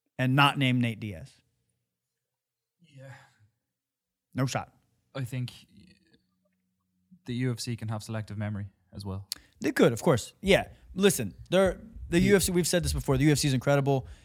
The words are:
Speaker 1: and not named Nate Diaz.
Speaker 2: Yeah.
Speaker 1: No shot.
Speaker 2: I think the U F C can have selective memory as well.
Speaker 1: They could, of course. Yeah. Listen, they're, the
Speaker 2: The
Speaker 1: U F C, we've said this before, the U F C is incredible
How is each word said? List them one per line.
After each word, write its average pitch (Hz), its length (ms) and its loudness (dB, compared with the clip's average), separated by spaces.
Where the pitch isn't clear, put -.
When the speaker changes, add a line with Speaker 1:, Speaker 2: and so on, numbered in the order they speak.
Speaker 1:
and 131 180 2
not 143 220 6
named 127 240 2
Nate 113 180 -4
Diaz. 90 300 -12
Speaker 2:
Yeah. 131 80 -20
Speaker 1:
No 127 120 -2
shot. 120 240 -6
Speaker 2:
I 135 100 -8
think 123 280 -8
the 123 80 -6
U 127 180 -2
F 113 80 -8
C 120 160 -6
can 110 120 -10
have 110 140 -6
selective 107 340 -10
memory 104 300 -6
as 101 100 -12
well. 98 220 -8
Speaker 1:
They 285 120 -2
could, 175 200 4
of 113 100 -6
course. 139 380 2
Yeah. 175 240 4
Listen, 180 400 0
they're, 185 280 2
the 170 80 2
Speaker 2:
The - 20 6
Speaker 1:
U 196 160 6
F 185 60 4
C, 185 100 0
we've 175 140 2
said 175 180 0
this 143 80 -2
before, 139 240 0
the 131 80 2
U 151 80 6
F 135 60 2
C 147 100 0
is 131 60 2
incredible 139 520 0